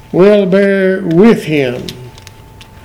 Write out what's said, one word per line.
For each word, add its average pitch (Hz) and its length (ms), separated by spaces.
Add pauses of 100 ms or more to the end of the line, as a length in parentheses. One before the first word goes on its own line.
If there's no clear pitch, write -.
(120)
well 202 340
bear 196 560
with 190 440
him." 131 360 (1040)